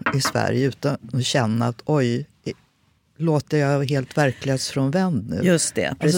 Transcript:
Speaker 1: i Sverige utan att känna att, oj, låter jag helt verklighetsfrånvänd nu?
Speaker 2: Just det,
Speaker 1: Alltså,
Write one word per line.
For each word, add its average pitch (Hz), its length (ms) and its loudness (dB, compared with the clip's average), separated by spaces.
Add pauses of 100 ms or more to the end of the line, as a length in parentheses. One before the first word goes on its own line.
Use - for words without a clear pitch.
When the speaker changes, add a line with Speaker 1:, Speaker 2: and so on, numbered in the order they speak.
(160)
Speaker 1:
i 135 40 0
Sverige 117 480 0
utan 143 280 -4 (160)
att 127 140 0
känna 117 400 0
att, 120 180 -6
oj, 135 420 0 (880)
låter 156 420 0
jag 143 320 2
helt 135 280 -2
verklighetsfrånvänd 135 1120 0
nu? 87 120 -4
Speaker 2:
Just 175 320 2
det, 90 120 0
Speaker 1:
Alltså, - 140 -6 (180)